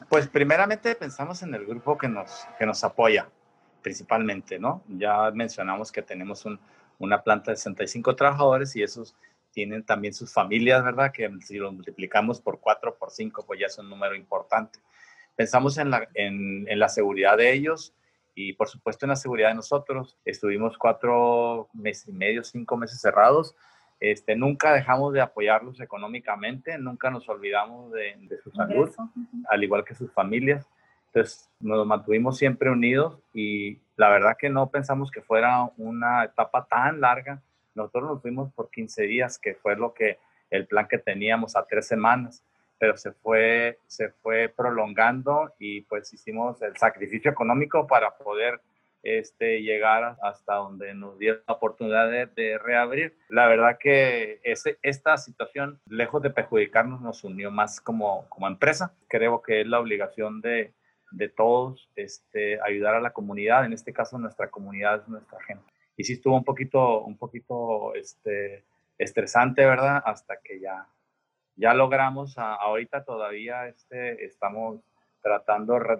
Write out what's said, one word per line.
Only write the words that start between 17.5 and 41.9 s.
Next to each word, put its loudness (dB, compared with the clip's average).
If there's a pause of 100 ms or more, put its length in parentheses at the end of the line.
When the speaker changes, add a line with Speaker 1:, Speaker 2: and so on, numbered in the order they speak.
Speaker 1:
ellos -4 (400)
y, -8
por -2
supuesto, -8
en -2
la 0
seguridad 2
de 4
nosotros. -4
Estuvimos -2
cuatro 2
meses -8
y -14
medio, -2
cinco -6
meses -8
cerrados. 6 (440)
Este, 0
nunca 4
dejamos 2
de 4
apoyarlos 0
económicamente, -8
nunca -6
nos -10
olvidamos -4
de, -8 (140)
de -10
su -20
salud, -4 (160)
Speaker 2:
Ingreso. -16
Ujú. -12
Speaker 1:
al 2
igual 0
que -14
sus -12
familias. 0 (400)
Entonces, -2 (120)
nos 0
mantuvimos 0
siempre 2
unidos 2 (140)
y -6 (180)
la 8
verdad 6
que -2
no 2
pensamos -4
que -14
fuera 2
una -2
etapa -2
tan 2
larga. 0 (340)
Nosotros -4
nos -6
fuimos -6
por -8
quince -6
días, -2
que -6
fue -2
lo -2
que, 0 (320)
el -2
plan 2
que 0
teníamos 0
a 0
tres -2
semanas, 2 (360)